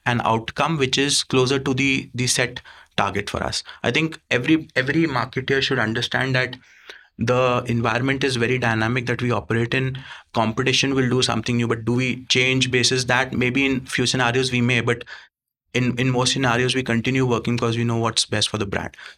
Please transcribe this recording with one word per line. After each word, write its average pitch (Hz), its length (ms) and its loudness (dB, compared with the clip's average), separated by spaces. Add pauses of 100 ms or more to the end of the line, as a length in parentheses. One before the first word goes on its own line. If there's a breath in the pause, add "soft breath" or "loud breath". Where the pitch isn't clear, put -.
an 120 180 2
outcome 139 540 0
which 131 220 0
is 139 240 2
closer 131 340 2
to 135 160 -2
the, 135 400 0
the 123 140 -2
set 127 340 -2 (340 loud breath)
target 101 320 -2
for - 140 -4
us. - 220 -6 (180 loud breath)
I - 80 0
think 156 300 0 (100)
every, 139 460 0
every 143 320 0
marketer 127 520 -2
should 131 200 0
understand 120 560 -2
that 127 220 -2 (600 loud breath)
the 123 480 2
environment 120 580 0
is 131 120 0
very 120 240 0
dynamic 117 480 0
that 120 140 -2
we 123 100 0
operate 117 420 -2
in. 131 240 -2 (380 loud breath)
Competition 131 580 2
will 131 160 2
do 127 140 2
something 120 340 0
new, 117 100 0
but 113 180 -2
do 117 80 0
we 127 320 -2
change 131 440 2
basis 123 360 2
that? 127 280 0
Maybe 123 320 2
in 131 220 0
few - 180 0
scenarios 127 460 2
we 123 100 2
may, 120 200 2
but 120 220 0 (680 loud breath)
in, 123 240 0
in 131 140 2
most 127 220 2
scenarios 127 420 0
we 131 80 0
continue 131 420 0
working 120 320 0
'cause 117 200 0
we 120 60 0
know 117 140 0
what's 113 300 0
best 107 220 0
for 107 100 -4
the 104 80 -2
brand. 87 280 -4 (220 loud breath)